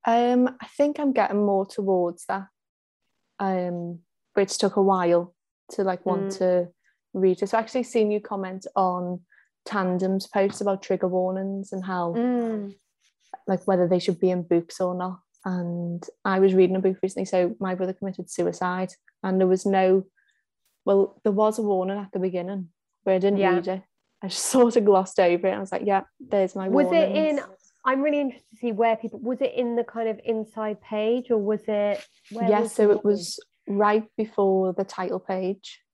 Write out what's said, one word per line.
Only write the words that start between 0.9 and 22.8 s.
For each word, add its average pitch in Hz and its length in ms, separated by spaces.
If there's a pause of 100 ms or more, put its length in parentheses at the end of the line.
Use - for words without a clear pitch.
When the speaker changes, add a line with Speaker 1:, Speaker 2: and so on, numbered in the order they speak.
Speaker 1:
I'm 277 120
getting 208 320
more 196 220
towards 185 600
that, 190 200 (920)
um, 175 580 (360)
which 196 220
took 196 200
a 202 60
while 175 520 (380)
to, 208 100
like, 185 240
want 196 240
Speaker 2:
Mm. 190 80
Speaker 1:
to 180 300 (440)
read 185 300
it. 202 60
So 226 100
I - 20
actually 226 220
seen 220 300
you 208 80
comment 190 460 (100)
on 180 440 (440)
Tandem's 190 640
post 202 320
about 196 220
trigger 185 260
warnings 190 640
and 185 120
how, 180 300
Speaker 2:
Mm. 226 600 (760)
Speaker 1:
like, 185 180
whether 180 220
they 180 100
should 175 220
be 185 100
in 180 140
books 170 360
or 180 140
not. 180 260 (240)
And 175 600 (200)
I 190 140
was 190 160
reading 185 220
a 190 40
book 190 220
recently, 190 240
so 180 320
my 185 160
brother 185 180
committed 190 380
suicide, 180 640 (320)
and 190 160
there 185 80
was 185 180
no, 190 380 (800)
well, 196 400
there 214 80
was 214 260
a 226 40
warning 196 360
at 196 140
the 190 80
beginning, 185 480 (360)